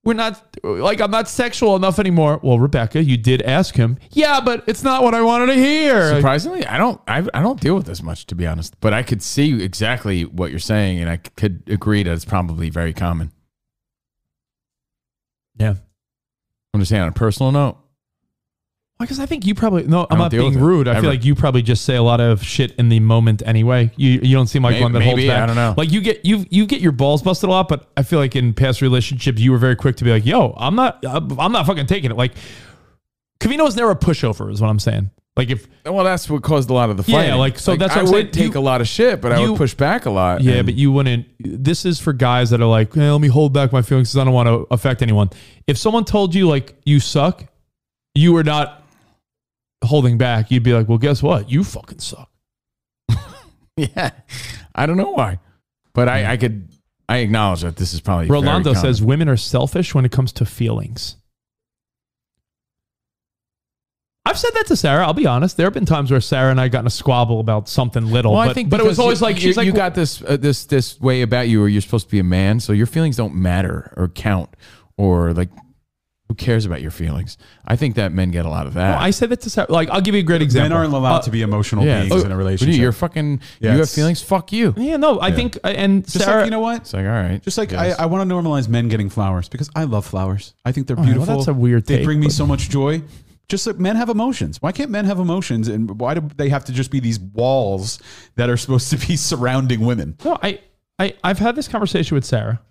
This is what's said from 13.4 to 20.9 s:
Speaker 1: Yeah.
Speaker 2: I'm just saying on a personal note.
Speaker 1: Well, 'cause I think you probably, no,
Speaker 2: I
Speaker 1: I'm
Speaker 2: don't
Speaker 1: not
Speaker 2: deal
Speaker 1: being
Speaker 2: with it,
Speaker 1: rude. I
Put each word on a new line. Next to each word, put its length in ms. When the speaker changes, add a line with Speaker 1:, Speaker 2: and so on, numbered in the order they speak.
Speaker 1:
Yeah. 160
Speaker 2:
I'm 60
just 100
saying 120
on 80
a 40
personal 380
note. 260
Speaker 1:
Well, 80
'cause 120
I 80
think 180
you 80
probably, 320
no, 160
Speaker 2:
I 20
Speaker 1:
I'm 60
Speaker 2:
don't 100
Speaker 1:
not 120
Speaker 2:
deal 100
Speaker 1:
being 140
Speaker 2:
with 80
it, 20
Speaker 1:
rude. 220
I 60